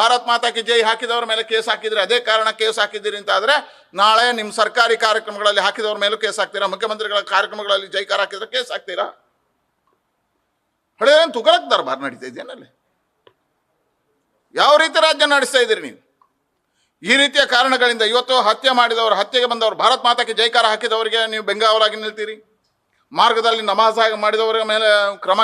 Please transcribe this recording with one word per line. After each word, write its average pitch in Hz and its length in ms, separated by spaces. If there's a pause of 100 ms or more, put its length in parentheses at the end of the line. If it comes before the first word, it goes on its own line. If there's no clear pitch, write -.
ಭಾರತ್ 247 300
ಮಾತಾ 233 260
ಕಿ 226 120
ಜೈ 233 100 (100)
ಹಾಕಿದವರ 233 440
ಮೇಲೆ 220 100 (100)
ಕೇಸ್ 220 200
ಹಾಕಿದ್ರೆ, 214 340
ಅದೇ 233 120 (100)
ಕಾರಣ 220 200 (120)
ಕೇಸ್ 220 220
ಹಾಕಿದ್ದೀರಿ 208 400
ಅಂತ 196 160
ಆದ್ರೆ, 240 180 (460)
ನಾಳೆ 220 240 (120)
ನಿಮ್ಮ 214 220
ಸರ್ಕಾರಿ 226 360 (100)
ಕಾರ್ಯಕ್ರಮಗಳಲ್ಲಿ 208 600
ಹಾಕಿದವ್ರ 208 380
ಮೇಲೂ 208 200
ಕೇಸ್ 202 180
ಹಾಕ್ತೀರಾ? 196 320
ಮುಖ್ಯಮಂತ್ರಿಗಳ 208 460 (140)
ಕಾರ್ಯಕ್ರಮಗಳಲ್ಲಿ 202 600
ಜೈಕಾರ 196 280
ಹಾಕಿದ್ರೆ 202 320
ಕೇಸ್ 247 200
ಹಾಕ್ತೀರಾ? 190 320 (1900)
ಹಳೆ 277 160 (200)
ತುಘಲಕ್ 294 360
ದರ್ಬಾರ್ 139 320
ನಡೀತಾ 123 260
ಇದೆಯೇನಲ್ಲಿ? 180 380 (1900)
ಯಾವ 208 180 (100)
ರೀತಿ 320 220
ರಾಜ್ಯ 294 300
ನಡೆಸ್ತಾ 262 300
ಇದ್ದೀರಿ 214 220
ನೀವು? 107 120 (1040)
ಈ 202 180
ರೀತಿಯ 277 220 (100)
ಕಾರಣಗಳಿಂದ 247 600
ಇವತ್ತು 247 220 (140)
ಹತ್ಯೆ 240 320
ಮಾಡಿದವರು, 226 400
ಹತ್ಯೆಗೆ 247 320
ಬಂದವರು, 226 300
ಭಾರತ್ 254 240
ಮಾತಾ 240 200
ಕಿ 220 140
ಜೈಕಾರ 233 320
ಹಾಕಿದವರಿಗೆ 220 480 (120)
ನೀವು 214 160
ಬೆಂಗಾವಲಾಗಿ 214 540
ನಿಲ್ತೀರಿ, 214 340 (760)
ಮಾರ್ಗದಲ್ಲಿ 226 580
ನಮಾಜ್ 220 340
ಆಗಿ 220 200
ಮಾಡಿದವರ 220 340 (140)
ಮೇಲೆ 214 160 (360)
ಕ್ರಮ 190 200